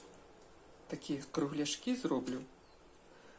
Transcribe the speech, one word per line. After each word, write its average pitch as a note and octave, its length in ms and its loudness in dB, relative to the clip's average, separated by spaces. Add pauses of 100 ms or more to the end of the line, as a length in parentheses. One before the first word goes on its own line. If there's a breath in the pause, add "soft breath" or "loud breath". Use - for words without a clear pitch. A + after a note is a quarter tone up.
(880)
такі D3 440 -2
кругляшки D3 640 2
зроблю. C3 460 2 (960 loud breath)